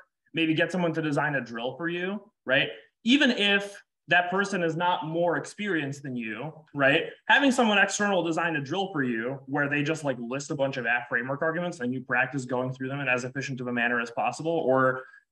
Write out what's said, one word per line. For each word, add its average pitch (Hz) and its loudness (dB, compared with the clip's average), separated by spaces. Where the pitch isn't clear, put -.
Maybe 160 2
get 165 2
someone 175 0
to 160 -2
design 147 0
a 131 -2
drill 117 -6
for 170 -4
you, 185 -6
right? 135 2
Even 269 6
if 202 0
that 175 4
person 196 0
is 160 0
not 175 0
more 160 0
experienced 151 -4
than 131 -8
you, 117 -8
right? 143 4
Having 269 6
someone 220 4
external 196 2
design 165 0
a 143 -2
drill 180 -4
for 143 0
you 123 -2
where 143 -2
they 147 0
just, 151 -4
like, 131 -2
list 127 -6
a 156 -4
bunch 135 -2
of 120 -4
app 120 -2
framework 131 -2
arguments 170 -2
and 123 -2
you 131 -6
practice 131 -2
going 127 -2
through 131 -8
them 139 -6
in 135 -6
as 123 0
efficient 131 -6
of 123 -8
a 123 -4
manner 120 2
as 120 -6
possible, 131 -2
or 131 2